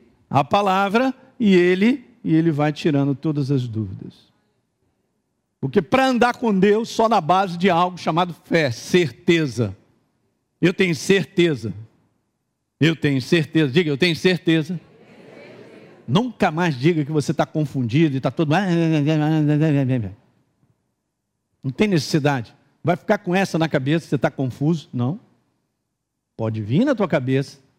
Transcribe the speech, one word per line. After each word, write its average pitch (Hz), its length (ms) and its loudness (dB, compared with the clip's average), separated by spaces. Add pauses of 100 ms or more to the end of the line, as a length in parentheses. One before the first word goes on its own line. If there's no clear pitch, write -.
(300)
a 139 140 2
palavra, 202 680 0 (260)
e 196 160 4
ele, 185 480 2 (200)
e 165 100 -2
ele 165 180 2
vai 147 220 0
tirando 143 400 0
todas 143 380 -4
as 127 160 -2
dúvidas. 107 460 -8 (1500)
Porque 139 200 0
pra 262 260 2
andar 240 300 2
com 214 200 0
Deus, 208 320 2
só 226 180 0
na 214 140 2
base 175 360 0
de 185 120 2
algo 175 280 0
chamado 170 380 -2 (100)
fé, 151 260 0
certeza. 135 1040 -2 (840)
Eu 180 120 2
tenho 180 220 0
certeza. 160 800 0 (1080)
Eu 156 160 4
tenho 139 260 -2
certeza. 160 500 0
Diga, 160 180 0
"Eu 139 80 -2
tenho 170 180 2
certeza." 165 640 0 (1300)
Nunca 202 440 0
mais 160 260 -2
diga 156 260 0
que 135 80 -8
você 156 220 -2
tá 156 120 0
confundido 139 720 -2
e 135 40 -2
tá 135 100 -2
todo, 151 200 -4 (3250)
não 135 80 -6
tem 214 160 0
necessidade. 143 680 0 (300)
Vai 170 120 0
ficar 208 220 -2
com 175 160 -4
essa 190 240 0
na 156 100 0
cabeça, 147 400 -2
você 147 100 -2
tá 156 120 0
confuso? 143 640 -4
Não. 131 260 -4 (1160)
Pode 110 240 -6
vir 131 240 0
na 294 80 0
tua 202 140 -2
cabeça, 135 500 -2 (220)